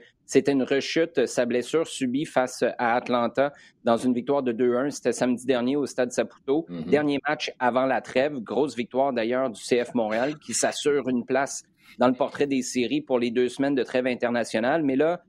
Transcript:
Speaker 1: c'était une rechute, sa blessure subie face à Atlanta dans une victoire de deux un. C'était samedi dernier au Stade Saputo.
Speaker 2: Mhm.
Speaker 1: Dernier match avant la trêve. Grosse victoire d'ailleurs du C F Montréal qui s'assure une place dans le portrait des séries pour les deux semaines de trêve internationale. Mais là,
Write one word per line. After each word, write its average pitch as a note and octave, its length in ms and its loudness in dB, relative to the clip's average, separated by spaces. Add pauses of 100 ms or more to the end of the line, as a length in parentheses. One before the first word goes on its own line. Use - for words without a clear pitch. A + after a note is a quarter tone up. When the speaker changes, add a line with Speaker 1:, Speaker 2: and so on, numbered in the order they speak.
(240)
Speaker 1:
c'était - 280 2
une C3+ 100 2
rechute, C#3 640 0
sa B2 180 0
blessure B2 440 0
subie C3+ 360 -4
face B2+ 380 -2 (160)
à A#2+ 160 2
Atlanta B2 580 0 (300)
dans A#2 140 4
une B2 180 0
victoire C#3 300 0
de B2 80 0
deux A#2+ 240 2
un. C3+ 140 0
C'était C3 220 -2
samedi B2 320 -2
dernier B2 300 0
au C#3+ 120 -2
Stade B2 260 -2
Saputo. C3+ 560 -2
Speaker 2:
Mhm. E2+ 160 -10
Speaker 1:
Dernier C#3+ 340 2 (100)
match D3+ 300 -2
avant B2+ 260 2
la B2+ 160 2
trêve. C#3 380 0
Grosse A#2 380 -2
victoire B2+ 360 0
d'ailleurs B2 380 0
du G#2 100 -12
C A#2+ 240 2
F - 100 -14
Montréal A#2+ 440 0
qui - 160 -8
s'assure C3 540 0
une B2 180 0
place C3 380 -2 (340)
dans B2 80 4
le B2+ 80 4
portrait C#3 320 0
des C3+ 160 0
séries B2 380 -2
pour C3+ 180 0
les A#2+ 140 0
deux B2 160 2
semaines C#3 260 0
de C3 80 2
trêve B2+ 240 0
internationale. A#2+ 800 0
Mais C3+ 100 0
là, D#3+ 340 2